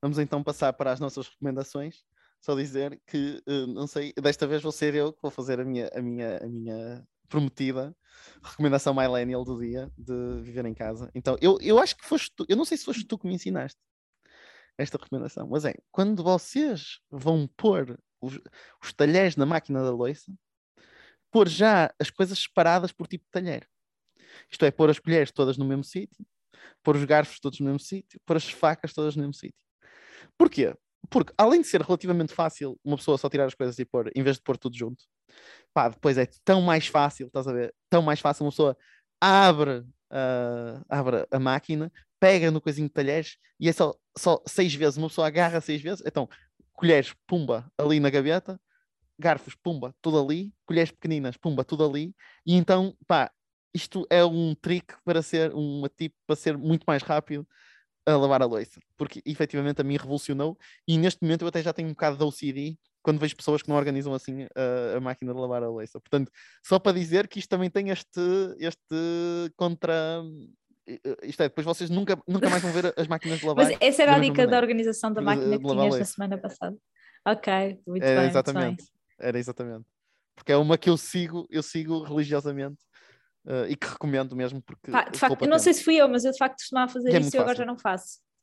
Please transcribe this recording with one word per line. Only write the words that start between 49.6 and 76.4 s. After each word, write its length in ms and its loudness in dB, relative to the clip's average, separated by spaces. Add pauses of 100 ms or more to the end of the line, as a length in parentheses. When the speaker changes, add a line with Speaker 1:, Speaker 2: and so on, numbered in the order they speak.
Speaker 1:
tudo 200 2
ali, 340 -4 (100)
colheres 280 0
pequeninas, 440 -6
pumba, 280 -2
tudo 200 0
ali, 300 -4 (320)
e 80 4
então, 420 4 (120)
pá, 200 2 (460)
isto 340 -6
é 160 6
um 300 0
trick 400 -4 (100)
para 160 2
ser, 320 0
uma 360 -6
tip 260 -8 (120)
para 100 0
ser 200 -2
muito 300 0
mais 160 0
rápido 440 -4 (580)
a 120 4
lavar 260 4
a 40 2
louça, 340 -6 (160)
porque 280 -8
efetivamente 560 -4
a 40 2
mim 120 -2
revolucionou, 600 -4 (300)
e 100 4
neste 240 0
momento 200 0
eu 60 -2
até 140 -4
já 100 -2
tenho 160 -6
um 40 -8
bocado 240 -2
de 80 0
O 80 0
C 200 -6
D 240 -8 (240)
quando 200 0
vejo 160 -2
pessoas 260 -2
que 60 -12
não 80 0
organizam 360 -2
assim 320 -8 (120)
a, 400 -2
a 40 -2
máquina 320 -8
de 60 -8
lavar 240 -4
a 60 -4
louça. 320 -10
Portanto, 300 -2 (340)
só 160 2
para 180 2
dizer 300 0
que 100 -12
isto 100 -10
também 220 -2
tem 200 -2
este, 300 -6 (380)
este 1000 -4
contra, 640 -2 (1000)
isto 220 -4
é, 40 0
depois 160 -6
vocês 260 -4
nunca, 360 0
nunca 240 2
mais 100 2
vão 120 -4
ver 240 0
as 100 0
máquinas 320 -4
de 80 -4
Speaker 2:
<laughs> 0 -
Speaker 1:
lavar 200 4
Speaker 2:
Mas 140 0
essa 220 4
era 120 8
a 40 6
Speaker 1:
na 40 4
Speaker 2:
dica 160 2
Speaker 1:
mesma 120 4
Speaker 2:
da 80 4
organização 540 0
da 80 -2
Speaker 1:
de, 40 -2
Speaker 2:
máquina 260 2
Speaker 1:
de 80 0
Speaker 2:
que 60 -8
Speaker 1:
lavar 180 2
Speaker 2:
tinhas 120 4
na 40 0
Speaker 1:
louça. 140 -4
Speaker 2:
semana 260 -6
passada. 380 -10 (500)